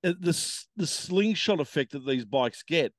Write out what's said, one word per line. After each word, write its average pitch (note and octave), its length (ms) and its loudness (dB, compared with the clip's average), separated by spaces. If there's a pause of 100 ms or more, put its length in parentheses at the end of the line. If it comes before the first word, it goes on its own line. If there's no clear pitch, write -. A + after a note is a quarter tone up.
Uh, F3 160 2
the E3+ 100 0
s-, - 460 -4
the F#3+ 120 -2
slingshot G3 720 0
effect C#3 320 -2
that C3+ 140 -10
these C3 200 0
bikes B2 380 0
get D3+ 360 0